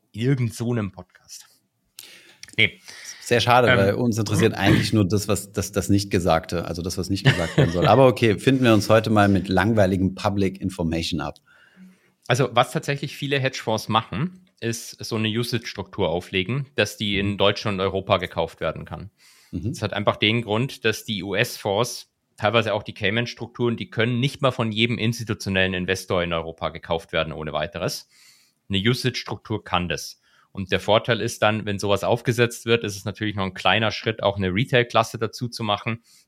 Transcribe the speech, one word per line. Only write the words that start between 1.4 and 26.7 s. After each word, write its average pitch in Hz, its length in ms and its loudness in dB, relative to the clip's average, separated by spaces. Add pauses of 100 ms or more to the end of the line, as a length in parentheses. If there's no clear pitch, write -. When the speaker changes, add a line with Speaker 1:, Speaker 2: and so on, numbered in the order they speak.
Speaker 1:
Nee. 107 240 0 (400)
Speaker 2:
Sehr 120 200 2
schade, 120 280 6
Speaker 1:
Ähm, 123 100 6
Speaker 2:
weil 104 160 4
uns 120 220 0
interessiert 107 380 2
eigentlich 104 400 2
nur 104 120 6
das, 101 220 0
was, - 240 -2
das, - 180 -4
das 98 200 -2
Nicht-Gesagte, 90 760 2
also 85 160 -6
das, 90 160 -6
was 92 140 -6
nicht 98 140 -2
gesagt 92 340 2
werden 104 140 4
soll. 85 140 2
Aber 127 200 8
okay, 120 320 4
finden 131 260 2
wir 117 80 6
uns 104 160 4
heute 110 220 4
mal 104 180 6
mit 95 200 2
langweiligem 95 640 2
Public 98 440 -2
Information 85 640 -4
ab. 73 160 -6 (880)
Speaker 1:
Also, 127 260 2
was 117 200 4
tatsächlich 143 460 -6
viele 139 200 -2
Hedgefonds 120 500 -2
machen, 113 580 -2 (140)
ist 113 440 -8
so 113 120 -6
eine 110 120 0
Usage-Struktur 107 800 -4
auflegen, 95 640 -2
dass - 220 0
die 101 220 -2
in 101 140 0
Speaker 2:
Mhm. 98 60 -4
Speaker 1:
Deutschland 101 380 2
und 90 60 -4
Europa 95 340 0
gekauft 85 440 -4
werden 80 260 -4
kann. 85 240 -12 (400)
Speaker 2:
Mhm. 87 220 -6
Speaker 1:
Das - 100 -8
hat - 100 -4
einfach 104 240 0
den 110 240 4
Grund, 113 460 -2
dass - 180 0
die 101 180 -6
U-S-Fonds, 104 880 -2 (280)
teilweise 107 340 2
auch 107 100 -2
die 104 120 -14
Cayman-Strukturen, 117 800 -4
die 101 140 -10
können 120 300 0
nicht 139 200 -2
mal 131 120 2
von 113 200 -2
jedem 113 240 0
institutionellen 101 800 0
Investor 92 480 -2
in 87 100 -4
Europa 82 380 -4